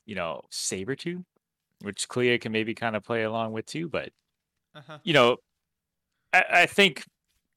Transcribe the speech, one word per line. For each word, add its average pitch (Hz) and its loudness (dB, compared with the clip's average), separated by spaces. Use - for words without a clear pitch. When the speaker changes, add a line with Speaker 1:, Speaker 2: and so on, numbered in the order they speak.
Speaker 1:
you 107 -12
know, 82 -6
Sabretooth, 135 -6
which 101 -8
Clea 123 2
can 113 -8
maybe 110 -2
kinda 110 -4
play 117 -4
along 110 -4
with 113 -8
too, 160 -8
but, 85 -6
Speaker 2:
Uh-huh. 151 -18
Speaker 1:
you 165 0
know, 123 6
I, 180 6
I 175 6
think - 2